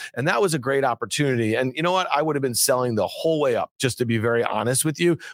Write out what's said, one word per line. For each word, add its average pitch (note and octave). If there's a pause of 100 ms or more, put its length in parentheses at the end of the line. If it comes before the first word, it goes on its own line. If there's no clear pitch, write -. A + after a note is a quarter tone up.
(160)
And C3
that G#3+
was E3+
a C#3+
great C3+
opportunity. A#2
And C3
you D#3
know F3+
what? F#3
I D3
would D#3
have C3+
been B2+
selling B2
the G2
whole D#3+
way C3
up, F#2+
just B2+
to B2+
be A#2
very A#2
honest A2+
with D#3
you, E3+ (140)